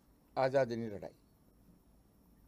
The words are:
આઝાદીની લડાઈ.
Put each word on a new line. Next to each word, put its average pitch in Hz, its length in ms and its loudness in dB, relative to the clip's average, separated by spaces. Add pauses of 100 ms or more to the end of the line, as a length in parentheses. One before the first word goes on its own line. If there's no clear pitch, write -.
(360)
આઝાદીની 127 500 2
લડાઈ. 92 280 -10 (1300)